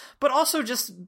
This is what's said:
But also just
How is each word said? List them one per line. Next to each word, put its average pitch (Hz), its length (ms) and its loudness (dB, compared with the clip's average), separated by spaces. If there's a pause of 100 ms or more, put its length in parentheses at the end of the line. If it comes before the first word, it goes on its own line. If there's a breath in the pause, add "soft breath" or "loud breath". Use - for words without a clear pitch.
(200 loud breath)
But 277 100 2
also 311 320 2
just 233 300 -4 (160)